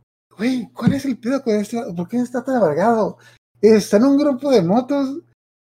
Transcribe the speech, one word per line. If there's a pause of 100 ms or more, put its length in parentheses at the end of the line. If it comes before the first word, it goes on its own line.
(360)
"Güey,
¿cuál
es
el
pedo
con
este
vato?
¿Por
qué
está
tan
amargado? (420)
Está
en
un
grupo
de
motos, (520)